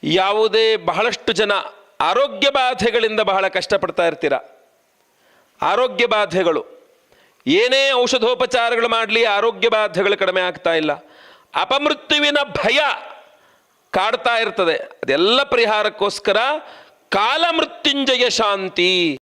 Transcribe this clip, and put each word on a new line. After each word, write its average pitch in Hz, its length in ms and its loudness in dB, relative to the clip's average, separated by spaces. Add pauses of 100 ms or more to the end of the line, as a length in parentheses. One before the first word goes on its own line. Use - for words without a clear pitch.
ಯಾವುದೇ, 214 720 2
ಬಹಳಷ್ಟು 185 560 -2
ಜನ 202 200 0 (480)
ಆರೋಗ್ಯ 254 500 0
ಬಾಧೆಗಳಿಂದ 233 720 0
ಬಹಳ 196 280 0
ಕಷ್ಟಪಡ್ತಾ 185 580 -2
ಇರ್ತೀರ. 156 260 0 (1300)
ಆರೋಗ್ಯ 226 440 0
ಬಾಧೆಗಳು, 175 720 -2 (680)
ಏನೇ 254 460 2
ಔಷಧೋಪಚಾರಗಳು 240 960 0
ಮಾಡಲಿ, 226 360 0
ಆರೋಗ್ಯ 208 440 0
ಬಾಧೆಗಳು 202 480 0
ಕಡಿಮೆ 185 240 2
ಆಗ್ತಾ 175 340 0
ಇಲ್ಲ, 156 180 0 (600)
ಅಪಮೃತ್ಯುವಿನ 294 920 0
ಭಯ 254 360 0 (1120)
ಕಾಡ್ತಾ 233 480 0
ಇರ್ತದೆ. 190 360 0
ಅದೆಲ್ಲ 185 680 0
ಪರಿಹಾರಕ್ಕೋಸ್ಕರ 214 920 0 (720)
ಕಾಲಮೃತ್ಯುಂಜಯ 277 1200 0
ಶಾಂತಿ. 185 880 0 (120)